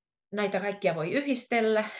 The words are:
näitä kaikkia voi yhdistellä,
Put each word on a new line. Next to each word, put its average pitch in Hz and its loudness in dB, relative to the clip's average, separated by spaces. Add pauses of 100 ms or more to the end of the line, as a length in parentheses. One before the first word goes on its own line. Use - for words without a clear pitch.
(320)
näitä 202 0
kaikkia 196 0
voi 160 -2
yhdistellä, 233 2 (160)